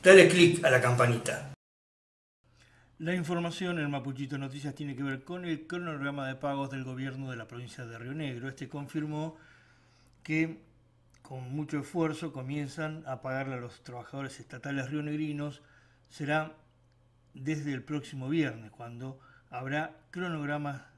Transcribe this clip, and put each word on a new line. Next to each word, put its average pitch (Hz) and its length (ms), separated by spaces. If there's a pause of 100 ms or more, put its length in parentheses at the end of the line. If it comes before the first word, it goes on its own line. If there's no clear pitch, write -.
Dale 185 240
click 170 360
a 135 60
la 127 100
campanita. 120 720 (1500)
La 170 160
información 170 640
en 147 100
Mapuchito 139 480
Noticias 139 380
tiene 143 200
que 127 60
ver 135 220
con 180 220
el 160 200
cronograma 143 640
de 131 80
pagos 139 340
del 135 140
gobierno 131 480
de 120 60
la 113 100
provincia 120 360
de 113 140
Río 120 160
Negro. 135 360
Este 131 200
confirmó 151 680 (840)
que 160 400 (640)
con 131 280
mucho 151 280
esfuerzo 156 520
comienzan 147 760
a 131 160
pagarle 135 320
a 123 60
los 120 200
trabajadores 131 580
estatales 135 520
rionegrinos. 147 720 (440)
Será 156 480 (760)
desde 147 400
el 127 80
próximo 139 480
viernes, 120 400
cuando 120 500 (300)
habrá 135 480 (140)
cronogramas 147 720 (140)